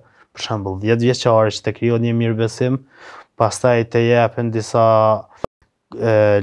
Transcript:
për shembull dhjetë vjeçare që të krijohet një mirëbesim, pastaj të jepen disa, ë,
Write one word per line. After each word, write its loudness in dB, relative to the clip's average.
për -12
shembull -6
dhjetë 0
vjeçare 2
që -12
të -4
krijohet -2
një -2
mirëbesim, -2
pastaj 0
të 2
jepen 0
disa, -2
ë, -2